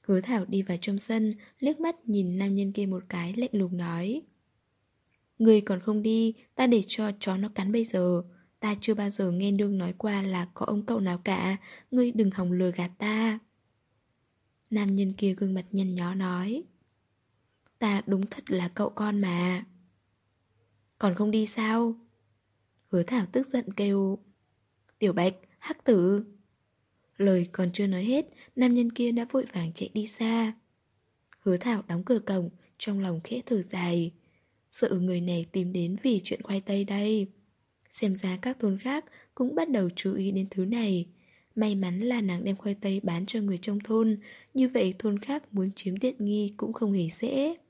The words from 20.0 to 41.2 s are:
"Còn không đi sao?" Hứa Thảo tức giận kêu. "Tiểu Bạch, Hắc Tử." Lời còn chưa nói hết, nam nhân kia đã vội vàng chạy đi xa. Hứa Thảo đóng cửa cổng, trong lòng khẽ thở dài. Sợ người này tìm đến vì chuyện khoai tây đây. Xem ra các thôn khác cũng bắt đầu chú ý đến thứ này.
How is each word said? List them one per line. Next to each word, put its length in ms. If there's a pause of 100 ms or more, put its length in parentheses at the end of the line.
"Còn 160
không 160
đi 160
sao?" 500 (920)
Hứa 140
Thảo 300
tức 140
giận 260
kêu. 460 (800)
"Tiểu 140
Bạch, 220 (240)
Hắc 260
Tử." 400 (920)
Lời 360
còn 200
chưa 140
nói 180
hết, 220 (300)
nam 180
nhân 180
kia 200
đã 200
vội 200
vàng 200
chạy 220
đi 120
xa. 460 (880)
Hứa 160
Thảo 320
đóng 160
cửa 140
cổng, 320 (280)
trong 220
lòng 240
khẽ 220
thở 160
dài. 500 (580)
Sợ 300
người 200
này 320
tìm 200
đến 300
vì 220
chuyện 180
khoai 180
tây 240
đây. 420 (640)
Xem 240
ra 280
các 160
thôn 200
khác 260 (300)
cũng 200
bắt 160
đầu 260
chú 180
ý 160
đến 200
thứ 140
này. 440 (460)